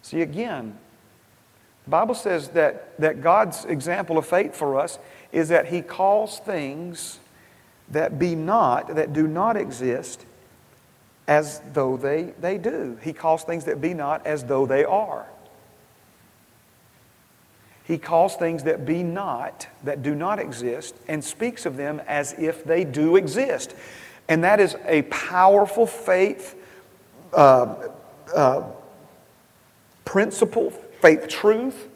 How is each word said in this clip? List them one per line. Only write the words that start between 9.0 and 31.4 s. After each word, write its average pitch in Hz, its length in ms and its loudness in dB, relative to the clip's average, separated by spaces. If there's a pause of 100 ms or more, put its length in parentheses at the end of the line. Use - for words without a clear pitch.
do 156 160 2
not 202 300 0
exist, 127 680 -6 (1040)
as 151 320 0 (140)
though 131 240 0
they, 143 420 -4
they 180 160 -4
do. 156 460 -6
He 160 100 -8
calls 165 320 -2
things 165 220 -6
that 147 120 -2
be 160 140 -2
not 151 340 -4
as 151 180 -4
though 135 200 2
they 135 220 2
are. 185 400 -2 (2500)
He 165 140 -4
calls 170 380 2
things 165 260 -4
that 143 240 -2
be 170 160 -2
not, 170 640 -6 (180)
that 139 180 -6
do 147 120 -2
not 180 240 -4
exist, 123 560 -8 (120)
and 156 160 -6
speaks - 440 -6
of 135 100 -6
them 143 300 -6
as 143 320 -4
if 160 260 -4
they 165 200 2
do 151 320 2
exist. 185 580 0 (540)
And 165 160 4
that 208 160 6
is 185 240 4
a 156 180 4
powerful 202 840 4
faith, - 680 0 (800)
uh, 131 560 6 (440)
uh, 143 300 2 (1400)
principle, 220 680 0
faith - 560 4
truth 226 680 0